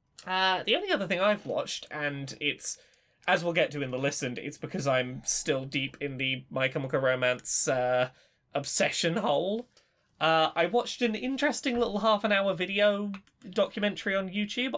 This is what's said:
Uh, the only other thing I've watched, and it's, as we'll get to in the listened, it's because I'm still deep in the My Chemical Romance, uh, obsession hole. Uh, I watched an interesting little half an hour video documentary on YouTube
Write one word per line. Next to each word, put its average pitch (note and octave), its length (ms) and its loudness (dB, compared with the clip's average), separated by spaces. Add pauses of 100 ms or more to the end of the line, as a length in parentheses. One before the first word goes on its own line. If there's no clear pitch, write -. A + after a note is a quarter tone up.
(260)
Uh, F#3 380 2
the A3+ 120 2
only F#4+ 140 -4
other G#3 160 0
thing F3 140 0
I've G#3 260 2
watched, - 440 -4
and C#3+ 500 -6
it's, - 380 -4 (480)
as F3+ 180 4
we'll E3+ 80 0
get D#3+ 200 2
to D3 100 -4
in C3 80 -4
the B2+ 80 -2
listened, C3+ 400 -2
it's C#3+ 200 -8
because - 280 -6
I'm B2+ 380 0
still C3+ 400 0
deep C3+ 360 -4
in C#3 180 -4
the C3 320 -2
My C3 180 0
Chemical C3+ 320 -2
Romance, B2+ 680 2
uh, B2+ 420 2 (440)
obsession D3 640 0
hole. F#3+ 520 0 (520)
Uh, D#3+ 340 4
I E3+ 120 4
watched A#3 360 -2
an A3 120 2
interesting B3+ 640 -2
little G#3 220 0
half G#3+ 240 4
an G#3 80 2
hour G3 220 2
video G3+ 580 2 (360)
documentary G3 640 0
on G3 160 0
YouTube G#3 480 -2